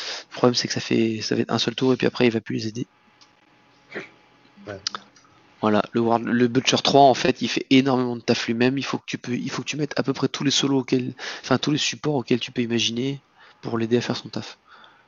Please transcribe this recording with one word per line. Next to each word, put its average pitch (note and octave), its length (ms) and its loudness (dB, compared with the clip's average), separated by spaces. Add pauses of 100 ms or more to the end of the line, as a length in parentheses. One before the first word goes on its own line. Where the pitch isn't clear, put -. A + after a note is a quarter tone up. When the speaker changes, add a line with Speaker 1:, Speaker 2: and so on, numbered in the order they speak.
(320)
Speaker 1:
Le - 40 -16
problème, B2 200 4
c'est - 120 -2
que - 60 -6
ça B2 80 -4
fait, A2+ 400 0
ça A#2 140 -4
va A#2 60 2
être - 100 -4
un A2+ 80 0
seul A#2 160 -2
tour C3 180 2
et B2 40 0
puis B2+ 100 2
après, B2 200 2
il A#2 40 2
va A2+ 100 -2
plus B2+ 140 -6
les A2+ 120 -4
aider. A2+ 200 -10 (1800)
Speaker 2:
Ouais. G2 120 -12 (840)
Speaker 1:
Voilà, G#2+ 300 4
le A#2 100 0
War-, A#2 180 2
le A#2+ 280 2
Butcher B2 360 0
trois, C#3 180 6
en C3+ 120 8
fait, - 280 0
il A#2 60 -2
fait - 220 -4
énormément B2+ 460 4
de A#2 60 -10
taf - 260 0
lui-même. B2 300 2
Il C3 60 -4
faut - 140 -4
que - 80 -14
tu - 120 -6
peux, - 160 -8
il B2 160 -6
faut - 120 -6
que - 60 -10
tu C#3 100 -6
mettes D3 220 -4
à B2+ 40 2
peu C#3 100 -2
près C3 140 -2
tous - 160 -6
les C#3 80 2
solos C#3 280 2
auxquels, B2+ 340 0 (300)
enfin, B2+ 140 2
tous - 140 -2
les D3+ 60 2
supports D3+ 380 -2
auxquels B2 240 0
tu - 120 -10
peux B2+ 100 -2
imaginer A#2 580 -2 (420)
pour A#2 160 -4
l'aider A2+ 200 2
à A#2 40 0
faire A2+ 140 -2
son - 140 -12
taf. - 280 -12 (500)